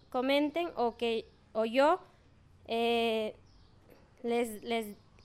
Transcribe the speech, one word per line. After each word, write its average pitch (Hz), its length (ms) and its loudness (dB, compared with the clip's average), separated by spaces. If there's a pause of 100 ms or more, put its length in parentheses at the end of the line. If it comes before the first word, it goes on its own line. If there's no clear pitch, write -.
(100)
comenten 285 640 0
o 233 220 0
que, 226 320 -2 (240)
o 220 140 0
yo, 277 340 4 (640)
eh, 233 720 0 (840)
les, 233 400 -2
les, 214 340 -4 (280)